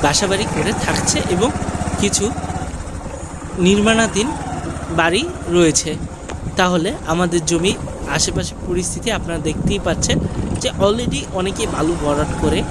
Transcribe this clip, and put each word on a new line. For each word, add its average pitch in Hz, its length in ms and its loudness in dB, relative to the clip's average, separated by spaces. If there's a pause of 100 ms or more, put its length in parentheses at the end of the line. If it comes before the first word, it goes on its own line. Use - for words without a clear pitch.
বাসাবাড়ি 196 500 2
করে 165 180 0 (120)
থাকছে - 340 0 (160)
এবং 208 140 4 (520)
কিছু 196 240 2 (1400)
নির্মাণাধীন 214 600 4 (720)
বাড়ি 170 240 4 (340)
রয়েছে। 160 340 6 (680)
তাহলে 180 320 2 (220)
আমাদের 175 280 2 (100)
জমি 170 220 2 (440)
আশেপাশে - 360 0 (140)
পরিস্থিতি 180 420 -2 (100)
আপনারা 170 200 -4 (100)
দেখতেই 180 380 0
পাচ্ছেন - 300 2 (460)
যে 254 60 0 (160)
already 240 360 2 (200)
অনেকে 185 240 -2 (100)
বালু 156 280 2
ভরাট 147 280 0 (120)
করে 156 160 2 (120)